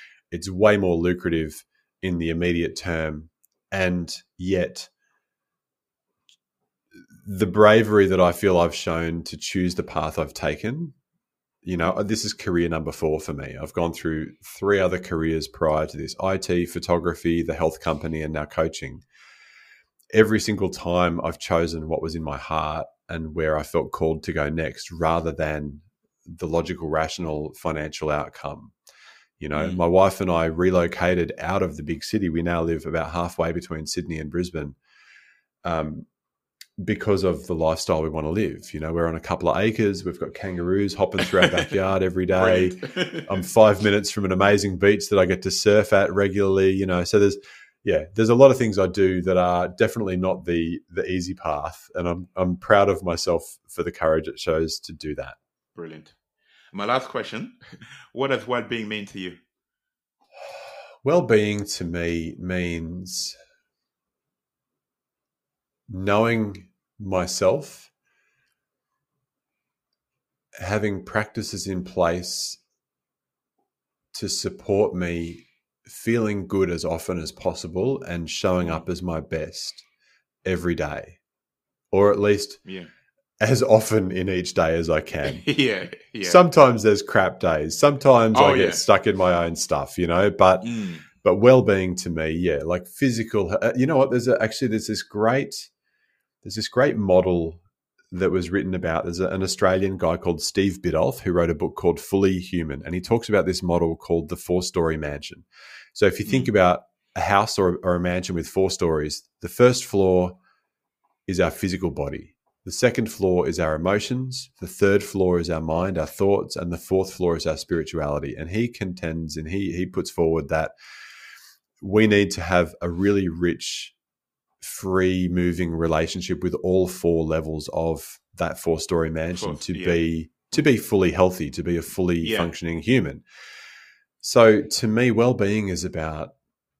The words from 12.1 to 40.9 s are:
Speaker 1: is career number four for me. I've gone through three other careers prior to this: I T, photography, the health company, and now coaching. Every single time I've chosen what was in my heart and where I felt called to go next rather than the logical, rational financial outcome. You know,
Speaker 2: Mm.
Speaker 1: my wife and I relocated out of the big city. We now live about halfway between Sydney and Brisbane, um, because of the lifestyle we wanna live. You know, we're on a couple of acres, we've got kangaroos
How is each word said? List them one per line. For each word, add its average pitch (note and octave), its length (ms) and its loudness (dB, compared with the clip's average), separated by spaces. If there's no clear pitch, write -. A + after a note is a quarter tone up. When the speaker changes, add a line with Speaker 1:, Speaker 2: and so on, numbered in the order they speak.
Speaker 1:
is G#2 80 -6
career F2 360 0
number D#2 240 -4
four D#2 260 -2
for D#2+ 140 -10
me. C#2 280 -10
I've D2+ 120 -12
gone E2+ 200 -2
through D#2 400 -6
three G2+ 340 0
other F#2 220 0
careers D#2+ 480 -4
prior D#2 380 0
to - 100 -16
this: D2 260 -10
I F#2+ 140 -2
T, F2+ 280 -2
photography, E2+ 800 -2
the D#2+ 120 -4
health D#2+ 260 -2
company, D#2+ 420 -4
and D#2 100 -6
now D2+ 120 -6
coaching. D2+ 580 -6
Every G#2+ 240 4
single G2 320 -2
time F2 540 0
I've D#2+ 160 -6
chosen E2 480 -2
what D#2 140 -2
was D#2+ 120 -6
in E2 80 -8
my D2 140 -8
heart D#2 500 -4
and D#2+ 260 -10
where D#2 240 0
I D2 60 -4
felt - 260 -2
called D#2+ 320 -2
to F2 100 -6
go D2+ 160 -2
next D#2 440 -8
rather E2 400 -2
than D2+ 480 -6
the E2 220 -12
logical, E2 420 -4
rational D#2 720 -4
financial D#2 520 -6
outcome. D2 600 -8
You D2 80 -8
know, D2+ 200 -4
Speaker 2:
Mm. F2+ 80 -6
Speaker 1:
my F2 120 2
wife F#2+ 320 4
and F#2 100 -2
I E2 140 2
relocated F2 920 0
out F#2 260 -2
of D#2+ 120 -6
the E2 60 -12
big D#2 220 -8
city. G2 240 -4
We E2 140 -2
now E2+ 200 -2
live E2 240 -4
about D#2 240 -4
halfway E2+ 400 -4
between D#2+ 360 -8
Sydney D#2+ 340 -8
and D2+ 100 -10
Brisbane, D#2+ 460 -6
um, D#2 420 -6
because G2 400 0
of E2+ 240 -2
the F2+ 60 -4
lifestyle D#2+ 480 0
we D#2+ 80 -4
wanna D2+ 200 -4
live. F#2 440 -6
You D#2 60 -10
know, D#2+ 120 -6
we're E2+ 160 0
on E2 80 -4
a E2+ 40 -8
couple - 280 -4
of - 80 2
acres, G2+ 480 0
we've F2 160 -8
got - 140 -8
kangaroos F#2 600 -2